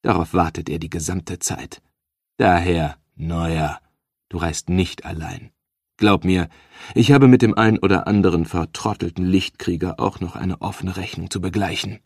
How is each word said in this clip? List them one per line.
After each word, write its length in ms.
Darauf 320
wartet 340
er 100
die 120
gesamte 500
Zeit. 420
Daher, 600
Neuer, 640
du 100
reist 300
nicht 360
allein. 460
Glaub 280
mir, 240
ich 160
habe 160
mit 160
dem 140
ein 220
oder 280
anderen 380
vertrottelten 800
Lichtkrieger 760
auch 220
noch 160
eine 240
offene 360
Rechnung 340
zu 100
begleichen. 640